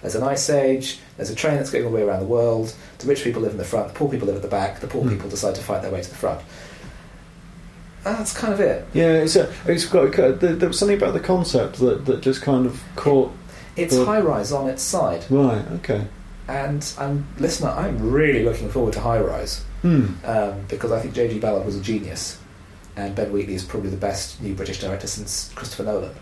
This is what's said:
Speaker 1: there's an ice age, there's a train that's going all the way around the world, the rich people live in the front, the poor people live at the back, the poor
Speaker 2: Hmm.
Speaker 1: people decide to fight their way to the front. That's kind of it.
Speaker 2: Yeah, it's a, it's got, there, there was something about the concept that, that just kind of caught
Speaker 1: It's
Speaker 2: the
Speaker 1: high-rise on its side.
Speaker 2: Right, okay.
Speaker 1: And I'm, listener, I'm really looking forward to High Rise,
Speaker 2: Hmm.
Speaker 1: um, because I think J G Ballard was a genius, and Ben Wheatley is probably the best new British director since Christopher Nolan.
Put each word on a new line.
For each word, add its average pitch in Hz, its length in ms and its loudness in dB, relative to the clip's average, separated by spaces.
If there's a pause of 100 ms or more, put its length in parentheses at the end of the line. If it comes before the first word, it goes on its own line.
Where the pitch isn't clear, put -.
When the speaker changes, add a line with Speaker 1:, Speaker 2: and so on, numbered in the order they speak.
Speaker 1:
there's - 140 -6
an 127 80 0
ice 139 260 0
age, 135 500 2 (180)
there's 101 120 -6
a 113 60 -6
train 151 220 2
that's 135 120 -2
going 120 160 0
all 113 60 0
the 113 60 2
way 107 60 2
around 95 160 2
the 98 60 -2
world, 117 480 2 (260)
the 123 80 -4
rich 139 160 2
people 110 180 0
live 107 100 0
in - 60 -6
the 92 60 -6
front, 104 260 0
the - 40 -14
poor 143 160 -2
people 113 180 -2
live 98 80 0
at 98 60 -6
the 104 80 -6
back, 101 320 -2
the 110 60 -8
poor 135 160 -2
Speaker 2:
Hmm. 123 60 2
Speaker 1:
people 98 200 -2
decide 98 260 -2
to - 60 -8
fight 95 220 -4
their 95 80 -4
way 92 100 -4
to - 80 -10
the - 60 -16
front. - 240 -4 (1600)
That's 214 300 -2
kind 214 200 -2
of 196 60 -2
it. - 340 2
Speaker 2:
Yeah, 165 200 6
it's 160 240 4
a, - 120 4 (160)
it's 165 200 2
got, 139 280 6
there, - 200 6
there 175 340 2
was - 100 -2
something 202 200 4
about 196 160 2
the - 80 0
concept 170 580 2
that, 120 260 4
that 113 160 2
just 131 200 2
kind 127 240 4
of 123 160 -4 (160)
caught 135 340 4 (460)
Speaker 1:
It's 160 180 2
Speaker 2:
the 127 100 6
Speaker 1:
high-rise 156 460 2
on 139 180 0
its - 140 -4
side. 110 460 0
Speaker 2:
Right, 131 340 4 (120)
okay. 104 280 -2 (460)
Speaker 1:
And 143 360 -2 (140)
I'm, 143 260 -2 (140)
listener, 147 300 0
I'm 110 420 -2
really 139 320 4
looking 110 260 0
forward 113 260 2
to 104 40 -2
High 117 220 2
Rise, - 400 -4 (200)
Speaker 2:
Hmm. 147 260 6 (180)
Speaker 1:
um, 104 420 0
because - 240 -2
I 113 80 0
think - 140 -6
J 117 160 2
G 107 100 -2
Ballard 104 260 0
was 98 120 -4
a - 20 -4
genius, 98 580 -4 (600)
and 98 180 -6
Ben 101 160 -2
Wheatley 98 240 -2
is 92 80 -6
probably 98 260 -6
the 95 80 -4
best 98 440 -6
new 101 120 -6
British 95 260 -6
director 98 280 -6
since - 480 -8
Christopher - 280 -8
Nolan. 104 280 -4 (100)